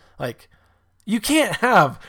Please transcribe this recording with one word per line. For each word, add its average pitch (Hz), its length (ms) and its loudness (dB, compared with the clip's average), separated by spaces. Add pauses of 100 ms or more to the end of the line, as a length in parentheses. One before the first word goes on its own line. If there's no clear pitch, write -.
(180)
Like, 123 300 -12 (560)
you 214 160 -4
can't 277 360 0
have 196 520 2